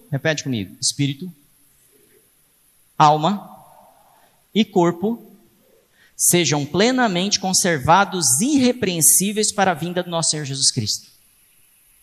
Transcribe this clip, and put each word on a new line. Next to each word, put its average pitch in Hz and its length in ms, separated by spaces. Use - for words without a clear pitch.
repete 147 360
comigo, 107 360
espírito, 143 520
alma 156 540
e 214 100
corpo, 180 560
"sejam 151 480
plenamente 202 760
conservados, 170 1000
irrepreensíveis 214 1120
para 190 220
a - 20
vinda 175 300
do 175 60
nosso 165 200
Senhor 151 140
Jesus 135 260
Cristo." - 380